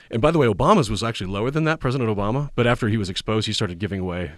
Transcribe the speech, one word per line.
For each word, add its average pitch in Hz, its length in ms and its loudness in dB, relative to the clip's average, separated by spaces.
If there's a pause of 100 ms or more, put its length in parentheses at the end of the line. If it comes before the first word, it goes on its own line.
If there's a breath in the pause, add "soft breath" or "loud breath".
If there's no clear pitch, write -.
(100)
and 113 100 -2
by 151 100 4
the 170 80 4
way, 131 80 6
Obama's 123 440 4
was 104 120 -4
actually 110 280 -4
lower 104 200 -2
than 160 140 0
that, 156 160 -2
President 127 300 0
Obama, 110 440 -2
but 120 120 2
after 120 220 2
he 107 80 2
was 98 120 -2
exposed, 107 380 -2
he 110 60 -2
started 90 260 -4
giving 95 220 -4
away, 90 380 -4